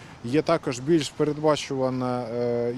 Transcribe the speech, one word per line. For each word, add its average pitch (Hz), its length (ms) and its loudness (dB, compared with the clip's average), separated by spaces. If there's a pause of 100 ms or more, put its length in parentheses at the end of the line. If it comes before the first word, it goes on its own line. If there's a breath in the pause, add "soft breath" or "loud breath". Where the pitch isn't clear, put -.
(240 loud breath)
є 135 180 2
також 151 360 0
більш 143 320 2
передбачувана, 131 1120 0
е, 120 560 -2